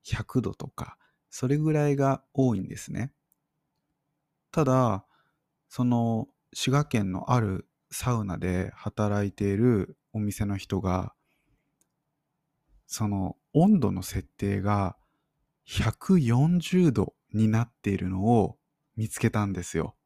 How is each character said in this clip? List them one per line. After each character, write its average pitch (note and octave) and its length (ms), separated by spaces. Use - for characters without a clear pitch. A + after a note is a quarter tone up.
百 - 400
度 - 120
と - 120
か、 - 320
そ - 160
れ C#3 100
ぐ D#3 160
ら D3 180
い C#3 40
が C3+ 300
多 B2+ 220
い - 20
ん - 80
で - 100
す - 160
ね。 B2+ 200
た D#3 120
だ、 B2+ 400
そ - 120
の、 A#2 460
滋 - 180
賀 C#3+ 140
県 G2+ 260
の F#2 200
あ B2 100
る G2 260
サ - 220
ウ A2 140
ナ F2 100
で F2+ 380
働 G#2 520
い G2 60
て G2+ 180
い G2 60
る A2+ 400
お A2 80
店 G#2 240
の G2+ 140
人 F#2+ 240
が、 F#2 320
そ - 220
の F#2+ 300
温 F3+ 260
度 G2+ 120
の F#2 100
設 - 340
定 G2+ 240
が G2+ 380
百 - 560
四 C#3 380
十 F3 340
度 G#2+ 220
に G#2+ 160
な A2 140
っ - 180
て - 80
い G2 80
る F#2 140
の F#2 120
を A2 360
見 A2 140
つ - 100
け A2+ 120
た G#2 160
ん G2 80
で F2+ 80
す - 160
よ。 - 280